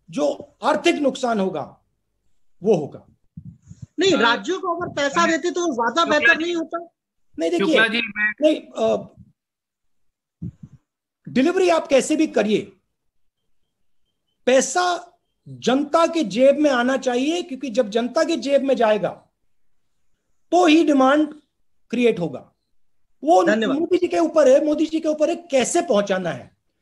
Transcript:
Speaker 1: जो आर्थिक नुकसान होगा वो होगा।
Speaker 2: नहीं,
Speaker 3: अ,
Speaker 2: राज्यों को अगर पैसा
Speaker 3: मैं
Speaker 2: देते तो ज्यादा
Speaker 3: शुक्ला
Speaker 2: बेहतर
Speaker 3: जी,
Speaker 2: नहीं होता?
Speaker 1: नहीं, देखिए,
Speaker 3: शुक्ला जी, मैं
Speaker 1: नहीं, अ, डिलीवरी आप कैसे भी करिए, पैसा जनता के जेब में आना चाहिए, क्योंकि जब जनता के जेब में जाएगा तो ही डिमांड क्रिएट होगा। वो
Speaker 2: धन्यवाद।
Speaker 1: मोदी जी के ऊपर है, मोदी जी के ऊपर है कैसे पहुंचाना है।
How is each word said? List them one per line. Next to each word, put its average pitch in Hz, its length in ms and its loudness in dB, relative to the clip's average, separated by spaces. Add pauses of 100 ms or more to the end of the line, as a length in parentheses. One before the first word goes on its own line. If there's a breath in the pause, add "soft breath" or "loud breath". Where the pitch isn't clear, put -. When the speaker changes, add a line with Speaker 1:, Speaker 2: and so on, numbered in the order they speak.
(100)
Speaker 1:
जो - 520 -6
आर्थिक 302 320 2
नुकसान 247 460 -2
होगा 160 400 -6 (840)
वो 202 120 2
होगा। - 320 -6 (920)
Speaker 2:
नहीं, 359 140 2
Speaker 3:
अ, 233 80 2
Speaker 2:
राज्यों 240 400 0
को 359 160 -6
अगर 349 180 -10
पैसा 294 320 0
Speaker 3:
मैं 320 40 2
Speaker 2:
देते 330 200 -2
तो 339 240 -4
ज्यादा 240 280 -2
Speaker 3:
शुक्ला 302 160 0
Speaker 2:
बेहतर 330 200 2
Speaker 3:
जी, 320 60 -4
Speaker 2:
नहीं 349 120 -4
होता? 330 220 -6 (600)
Speaker 1:
नहीं, 330 120 -2
देखिए, 320 160 -2
Speaker 3:
शुक्ला 247 200 4
जी, 220 140 -2
मैं 214 320 -4 (100)
Speaker 1:
नहीं, 311 180 2
अ, 220 540 -4 (2250)
डिलीवरी 349 400 0
आप 320 180 0
कैसे 285 300 0
भी 311 100 0
करिए, 208 460 -2 (1700)
पैसा 339 680 0 (340)
जनता 269 580 0
के 330 180 -2
जेब 254 340 4
में 294 120 2
आना 254 260 0
चाहिए, 262 460 -2
क्योंकि 262 280 -10
जब 214 180 0
जनता 247 360 0
के 330 120 -2
जेब 262 260 0
में 269 120 0
जाएगा 214 360 0 (1400)
तो 359 160 4
ही 311 180 6
डिमांड 294 500 2 (560)
क्रिएट 233 280 0
होगा। 143 340 -8 (720)
वो 349 200 4
Speaker 2:
धन्यवाद। 220 340 0
Speaker 1:
मोदी 349 200 0
जी 349 100 -2
के 349 100 -2
ऊपर 311 300 4
है, 294 160 6
मोदी 302 220 0
जी 320 140 -4
के 320 80 -4
ऊपर 302 220 0
है 349 60 -4
कैसे 269 460 -2
पहुंचाना 196 480 0
है। 131 260 -12 (260)